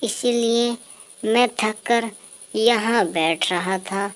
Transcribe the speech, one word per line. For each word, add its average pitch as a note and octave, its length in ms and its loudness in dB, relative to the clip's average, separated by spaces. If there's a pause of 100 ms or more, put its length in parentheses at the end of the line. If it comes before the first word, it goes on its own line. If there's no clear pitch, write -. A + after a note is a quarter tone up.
इसीलिए A#3 720 0 (460)
मैं A#3 320 2
थक G#3+ 220 -4 (100)
कर A3+ 240 0 (440)
यहाँ A3 520 2
बैठ E3 460 0
रहा F#3 260 -2
था G3 380 -4